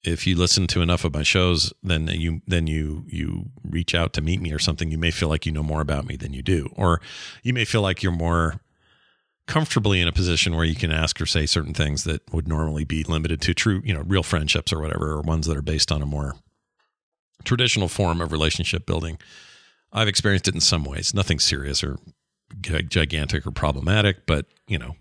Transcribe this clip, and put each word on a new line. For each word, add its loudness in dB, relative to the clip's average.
If -2
you 2
listen 2
to 2
enough 2
of 0
my -2
shows, 2
then 0
you, -2
then 0
you, -4
you -4
reach -4
out 2
to -2
meet 0
me -4
or -4
something, 0
you -2
may 2
feel 0
like 0
you 0
know -2
more -2
about -2
me -8
than -8
you -8
do. 0
Or 4
you 0
may 2
feel 2
like 0
you're 2
more 2
comfortably 2
in 4
a 2
position 2
where 2
you 2
can 0
ask 0
or -2
say 2
certain -2
things -2
that -4
would -2
normally -2
be -2
limited -2
to 0
true, 2
you 0
know, -4
real 2
friendships 0
or -2
whatever, -2
or -4
ones 0
that 0
are -4
based 0
on 0
a -4
more -4
traditional 2
form 0
of -2
relationship 0
building. -2
I've 2
experienced 2
it 2
in -4
some 2
ways, -4
nothing 2
serious 0
or -4
gi-, -2
gigantic 0
or -4
problematic, 0
but, 0
you -2
know -10